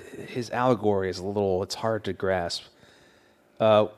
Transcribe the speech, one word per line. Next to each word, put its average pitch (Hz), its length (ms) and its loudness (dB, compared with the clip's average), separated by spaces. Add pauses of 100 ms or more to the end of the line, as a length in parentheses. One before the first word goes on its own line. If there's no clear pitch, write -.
(280)
his 120 240 -8
allegory 104 580 2
is 90 100 -6
a 90 60 -10
little, 98 380 0
it's - 120 -8
hard 113 300 -2
to 98 80 -4
grasp. 90 500 -2 (960)
Uh, 107 280 6 (100)